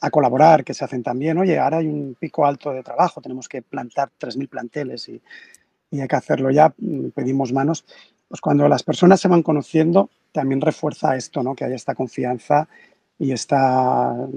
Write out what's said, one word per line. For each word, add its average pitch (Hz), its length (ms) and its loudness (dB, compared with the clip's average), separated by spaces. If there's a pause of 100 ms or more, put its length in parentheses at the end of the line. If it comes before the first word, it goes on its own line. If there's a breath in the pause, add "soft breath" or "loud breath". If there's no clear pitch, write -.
a 151 80 -2
colaborar, 139 540 6
que 135 100 -10
se - 100 -12
hacen 127 200 -6
también, 143 340 -2
"Oye, 175 220 0
ahora 139 180 0
hay 160 100 -2
un 143 320 -6
pico - 280 -2
alto 143 240 -4
de 131 120 -8
trabajo, 131 380 -2
tenemos 131 260 -12
que 131 140 -12
plantar 131 560 -6
tres 120 200 -10
mil 135 100 -6
planteles 127 600 -10
y, - 140 -16 (720 soft breath)
y 139 100 -6
hay 131 60 -6
que - 80 -2
hacerlo 135 360 0
ya, 147 260 4
mm, 135 320 -6
pedimos 131 440 -2
manos". 143 320 -2 (420 soft breath)
Pues - 140 -14
cuando 147 260 2
las 139 160 2
personas 180 380 4
se 190 60 2
van 175 160 4
conociendo, 160 680 2 (220)
también 135 300 -2
refuerza 147 540 -2
esto, 131 280 -6
¿no? 131 120 -4
Que 131 100 -8
haya 127 100 -4
esta 123 200 -6
confianza 127 720 -2 (520 soft breath)
y 135 140 -2
esta, 127 800 0 (220)